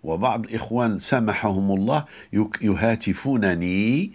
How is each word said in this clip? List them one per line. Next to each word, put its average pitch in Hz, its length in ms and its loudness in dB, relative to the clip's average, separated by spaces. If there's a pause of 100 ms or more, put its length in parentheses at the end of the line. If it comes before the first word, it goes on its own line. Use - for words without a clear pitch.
وبعض 104 440 0
الإخوان 113 520 -2
سامحهم 101 720 0
الله 117 320 0 (280)
يك-، 104 300 0
يهاتفونني 107 1500 0